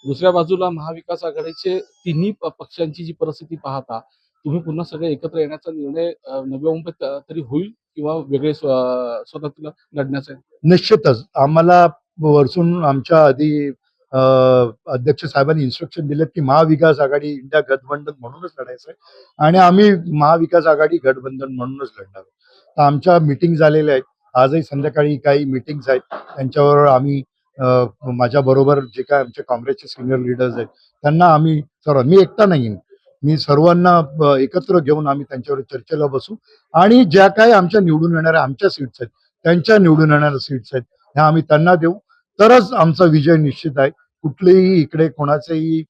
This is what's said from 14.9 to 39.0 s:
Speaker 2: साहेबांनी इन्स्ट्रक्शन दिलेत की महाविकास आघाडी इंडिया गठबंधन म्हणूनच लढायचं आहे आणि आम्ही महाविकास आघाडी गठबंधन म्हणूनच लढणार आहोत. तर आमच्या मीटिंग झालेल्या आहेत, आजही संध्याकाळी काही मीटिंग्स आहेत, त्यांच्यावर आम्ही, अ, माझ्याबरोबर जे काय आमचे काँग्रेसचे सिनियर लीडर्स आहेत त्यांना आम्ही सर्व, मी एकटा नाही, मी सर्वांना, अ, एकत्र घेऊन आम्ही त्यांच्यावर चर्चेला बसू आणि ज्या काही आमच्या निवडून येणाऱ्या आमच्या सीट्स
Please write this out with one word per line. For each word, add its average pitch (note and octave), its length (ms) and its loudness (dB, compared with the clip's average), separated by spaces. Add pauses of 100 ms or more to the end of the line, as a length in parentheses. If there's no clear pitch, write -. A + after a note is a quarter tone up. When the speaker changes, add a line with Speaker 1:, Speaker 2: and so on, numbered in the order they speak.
Speaker 2:
साहेबांनी D3 380 -2
इन्स्ट्रक्शन C#3+ 440 -8
दिलेत D3 200 -4
की - 140 -10
महाविकास D3+ 580 2
आघाडी D3 300 -2
इंडिया C#3 320 -4 (100)
गठबंधन C#3+ 500 -8
म्हणूनच D#3 380 -18
लढायचं B2+ 320 -18
आहे - 40 -20 (440)
आणि D#3+ 200 2
आम्ही F#3 540 4
महाविकास D#3+ 540 0
आघाडी D#3 380 2
गठबंधन C3 480 -4
म्हणूनच C3 360 -10 (100)
लढणार G2 200 -20
आहोत. - 140 -20 (440)
तर D3+ 60 0
आमच्या D3 360 2
मीटिंग D#3+ 360 0
झालेल्या D3+ 400 2
आहेत, C3 80 -2 (320)
आजही C#3 280 0
संध्याकाळी D3 540 -4
काही C#3+ 280 0
मीटिंग्स C3+ 440 -8
आहेत, B2+ 120 0 (120)
त्यांच्यावर C#3+ 760 0
आम्ही, C#3 360 0 (360)
अ, B2+ 260 0 (180)
माझ्याबरोबर C3 760 0
जे B2+ 220 -12
काय C#3+ 180 0
आमचे B2+ 220 -10
काँग्रेसचे C3 460 -8
सिनियर C3 300 -6
लीडर्स B2 360 -4
आहेत A2+ 120 -8 (360)
त्यांना D#3+ 240 2
आम्ही D#3 340 2
सर्व, C#3 420 -2
मी D#3+ 180 4
एकटा G3 260 0
नाही, A#2+ 300 -2 (460)
मी D3+ 160 0
सर्वांना, F3 600 4
अ, D3 380 0
एकत्र F3+ 420 -2
घेऊन D3+ 300 0
आम्ही C#3 200 -4
त्यांच्यावर C3+ 320 -8
चर्चेला C#3+ 460 -8
बसू C3+ 280 -8 (380)
आणि G#3+ 320 6
ज्या F#3+ 240 4
काही A3 240 4
आमच्या G3 280 2
निवडून E3 340 0
येणाऱ्या D#3+ 280 0
आमच्या C3 280 -2
सीट्स C3+ 300 -12